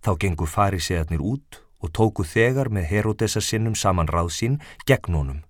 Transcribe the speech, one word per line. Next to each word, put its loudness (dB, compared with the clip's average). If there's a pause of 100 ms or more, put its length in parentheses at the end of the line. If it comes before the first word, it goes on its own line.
Þá 2
gengu 0
farisearnir 0
út -6 (180)
og -8
tóku 2
þegar 2
með -2
Heródesarsinnum 0
saman 2
ráð 0
sín 0 (320)
gegn 2
honum -2